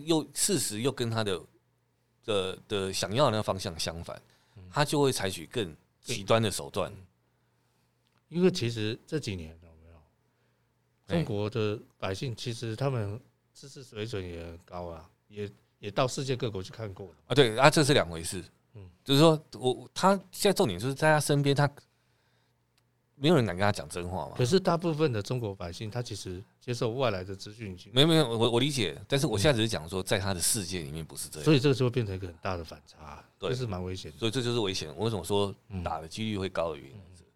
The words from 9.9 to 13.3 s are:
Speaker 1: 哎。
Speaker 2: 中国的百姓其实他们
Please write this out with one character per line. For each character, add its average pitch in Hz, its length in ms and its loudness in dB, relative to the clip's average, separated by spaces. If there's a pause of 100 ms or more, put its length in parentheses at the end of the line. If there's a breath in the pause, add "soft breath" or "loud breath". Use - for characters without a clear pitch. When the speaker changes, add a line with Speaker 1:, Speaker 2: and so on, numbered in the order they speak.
Speaker 1:
哎。 196 80 -4
Speaker 2:
中 160 100 0
国 107 240 -2
的 107 280 -2 (200)
百 98 180 -6
姓 123 180 -6
其 117 200 -8
实 117 200 -8
他 135 160 -2
们 110 300 -4 (340)